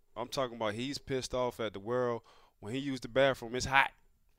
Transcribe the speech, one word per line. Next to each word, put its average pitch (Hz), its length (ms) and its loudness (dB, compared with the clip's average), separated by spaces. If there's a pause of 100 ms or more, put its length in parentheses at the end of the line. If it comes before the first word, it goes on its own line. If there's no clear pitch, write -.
(160)
I'm 120 120 -6
talking 123 280 -4
about 107 180 0
he's 131 240 -4
pissed 131 360 -4
off 123 260 0
at 107 120 -2
the 98 80 -8
world. 120 420 0 (380)
When 107 140 -10
he 135 40 -2
used 135 240 -4
the 123 60 -8
bathroom, 123 480 2
it's 123 100 -2
hot. 135 240 6 (480)